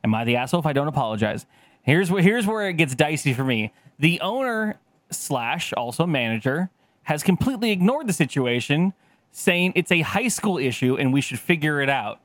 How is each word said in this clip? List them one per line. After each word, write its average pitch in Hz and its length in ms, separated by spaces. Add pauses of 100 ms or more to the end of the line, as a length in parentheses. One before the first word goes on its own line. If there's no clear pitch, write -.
Am 110 120
I 113 80
the 120 140
asshole 131 240
if 147 40
I 151 60
don't 143 160
apologize? 110 580 (360)
Here's 165 280
wh-, 185 120
here's 202 260
where 214 220
it 180 40
gets 151 220
dicey 151 380
for 131 100
me. 110 300 (260)
The 170 220
owner 220 580 (320)
slash 135 600
also 120 320
manager 135 640 (340)
has 151 200
completely 220 480
ignored 226 360
the 190 60
situation, 143 800 (380)
saying 180 440
it's 180 160
a 170 100
high 214 260
school 196 300
issue 127 400
and 131 140
we 139 100
should 127 180
figure 151 420
it 139 80
out. 123 360